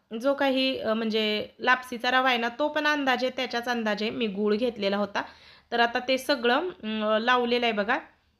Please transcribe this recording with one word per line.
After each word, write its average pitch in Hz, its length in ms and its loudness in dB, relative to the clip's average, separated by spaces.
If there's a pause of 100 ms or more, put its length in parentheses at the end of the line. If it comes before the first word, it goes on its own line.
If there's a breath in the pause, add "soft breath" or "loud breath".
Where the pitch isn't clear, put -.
(160)
जो 262 180 0
काही, 262 440 0
अ, 220 160 -2
म्हणजे 214 540 0 (120)
लापसीचा 247 500 0
रवा 262 180 4
आहे 247 100 2
ना, 233 100 0
तो 285 200 -2
पण 302 180 0
अंदाजे, 262 440 0
त्याच्याच 240 380 -4
अंदाजे 220 420 -2
मी 240 160 -4
गूळ 208 300 0
घेतलेला 208 400 0
होता. 208 260 -2 (500 loud breath)
तर 233 80 0
आता 233 180 2
ते 254 200 0
सगळं, 247 380 0
अं, 220 640 -2
लावलेलं 240 480 2
आहे 226 60 2
बघा. 208 260 0 (420)